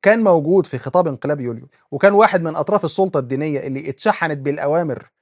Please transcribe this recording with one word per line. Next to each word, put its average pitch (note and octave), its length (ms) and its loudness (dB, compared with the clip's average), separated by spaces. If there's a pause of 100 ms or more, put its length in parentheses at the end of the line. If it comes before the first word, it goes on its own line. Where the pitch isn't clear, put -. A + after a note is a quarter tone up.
كان A3+ 220 2
موجود F3 420 4
في - 120 -10
خطاب E3+ 300 0
انقلاب C#3+ 340 -4
يوليو A#2+ 260 -10 (240)
وكان F#3+ 220 4
واحد G3+ 300 4
من D#3+ 120 -4
أطراف E3+ 300 0
السلطة F#3+ 320 -2
الدينية C3+ 420 -4
اللي C3+ 300 -8
اتشحنت D#3 480 -2
بالأوامر C#3+ 760 -4 (100)